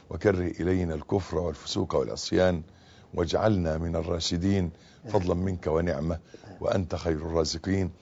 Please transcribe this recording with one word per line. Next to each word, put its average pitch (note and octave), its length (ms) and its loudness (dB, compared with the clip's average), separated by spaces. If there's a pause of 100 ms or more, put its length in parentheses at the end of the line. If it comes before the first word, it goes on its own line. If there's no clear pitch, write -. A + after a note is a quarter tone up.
وكره F2+ 500 2
إلينا F2 340 2
الكفر E2 440 -2
والفسوق E2+ 580 -4
والعصيان، F2 680 2 (520)
واجعلنا E2+ 640 2
من E2 180 -2
الراشدين E2+ 760 0 (360)
فضلا F#2+ 260 2
منك F2+ 340 -2
ونعمة، D#2+ 520 0 (420)
وأنت F#2 340 0
خير E2 200 0
الرازقين. E2 760 0 (100)